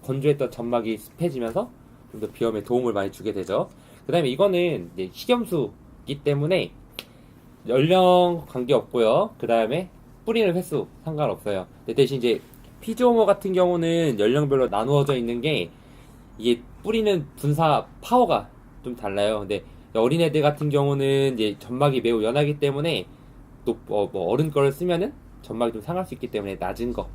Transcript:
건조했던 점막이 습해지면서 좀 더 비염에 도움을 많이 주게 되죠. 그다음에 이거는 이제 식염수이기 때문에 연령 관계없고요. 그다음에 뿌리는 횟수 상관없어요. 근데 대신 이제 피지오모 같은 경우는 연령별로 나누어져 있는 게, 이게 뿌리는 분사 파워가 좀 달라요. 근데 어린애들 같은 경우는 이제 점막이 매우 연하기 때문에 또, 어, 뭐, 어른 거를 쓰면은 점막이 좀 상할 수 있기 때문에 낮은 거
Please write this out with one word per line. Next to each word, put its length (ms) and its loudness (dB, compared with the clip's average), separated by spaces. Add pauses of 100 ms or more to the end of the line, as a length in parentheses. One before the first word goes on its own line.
건조했던 480 -2
점막이 480 -4
습해지면서 720 -6 (420)
좀 100 -16
더 100 -6
비염에 320 -2
도움을 300 0
많이 180 -2
주게 220 -8
되죠. 360 -4 (380)
그다음에 220 0
이거는 680 0
이제 180 -6
식염수이기 1080 -4
때문에 480 0 (960)
연령 800 4
관계없고요. 920 2
그다음에 520 0 (360)
뿌리는 300 2
횟수 320 -4 (160)
상관없어요. 640 -4 (180)
근데 80 -6
대신 240 2
이제 240 0 (400)
피지오모 440 2
같은 280 0
경우는 680 2
연령별로 500 4
나누어져 480 2
있는 240 -4
게, 280 -2 (680)
이게 240 0 (220)
뿌리는 420 0 (100)
분사 500 2 (160)
파워가 480 2 (340)
좀 120 -8
달라요. 440 0
근데 240 -4 (300)
어린애들 480 2
같은 280 0
경우는 640 2
이제 260 -2
점막이 420 0
매우 220 0
연하기 360 0
때문에 480 -2 (580)
또, 120 -2 (120)
어, 220 0
뭐, 200 -4
어른 200 0
거를 200 2
쓰면은 420 -4 (280)
점막이 320 -4
좀 80 -10
상할 240 -6
수 80 -14
있기 160 -10
때문에 300 -6
낮은 340 -6
거 220 -8